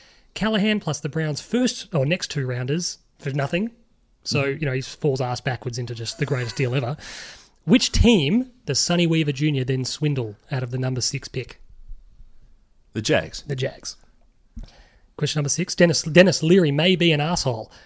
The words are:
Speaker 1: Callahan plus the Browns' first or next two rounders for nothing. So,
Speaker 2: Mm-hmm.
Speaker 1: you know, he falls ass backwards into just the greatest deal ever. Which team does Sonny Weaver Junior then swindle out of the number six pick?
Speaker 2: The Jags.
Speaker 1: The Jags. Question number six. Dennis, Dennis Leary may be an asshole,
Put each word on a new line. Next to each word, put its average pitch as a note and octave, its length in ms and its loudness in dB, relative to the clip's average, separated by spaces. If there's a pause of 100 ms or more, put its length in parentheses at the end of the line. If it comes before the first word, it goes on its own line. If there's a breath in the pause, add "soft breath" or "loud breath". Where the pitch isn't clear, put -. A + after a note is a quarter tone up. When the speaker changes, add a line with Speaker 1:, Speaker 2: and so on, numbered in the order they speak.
(340 soft breath)
Speaker 1:
Callahan G#3+ 440 0
plus D#3+ 220 -4
the D3+ 80 -6
Browns' D#3 320 -2
first - 540 -2
or C3+ 100 2
next E3 260 -2
two C#3 160 -4
rounders B2+ 520 -4 (200)
for C#3+ 120 -6
nothing. D#3 400 -2 (520)
So, C#3+ 300 -2
Speaker 2:
Mm-hmm. C#3 80 -6
Speaker 1:
you D#3 60 -2
know, C3 80 0
he C3 80 -2
falls C3+ 400 -2
ass B2 180 -2
backwards A#2+ 380 -6
into A#2+ 160 -6
just A2+ 240 -8
the C#3+ 80 0
greatest B2 300 -4
deal B2+ 180 0
ever. C#3 240 -2 (680 loud breath)
Which A#3+ 280 4
team G#3 580 4 (160)
does C3+ 120 -2
Sonny F3 280 2
Weaver D#3+ 260 2
Junior C#3 320 0
then C3 220 0
swindle C3+ 500 -2 (160)
out B2+ 100 -2
of B2 80 -6
the B2+ 80 -4
number B2+ 220 -2
six - 280 -4
pick? - 320 -10 (1300)
Speaker 2:
The A2+ 100 -4
Jags. G#2+ 440 0
Speaker 1:
The C#3+ 100 -6
Jags. - 400 -8 (1200 soft breath)
Question D3+ 220 -2
number C#3+ 100 0
six. - 260 -2
Dennis, E3+ 280 4
Dennis E3+ 400 4
Leary E3 280 6
may D#3+ 240 2
be E3+ 160 4
an D3 120 2
asshole, C#3 500 -4 (140 loud breath)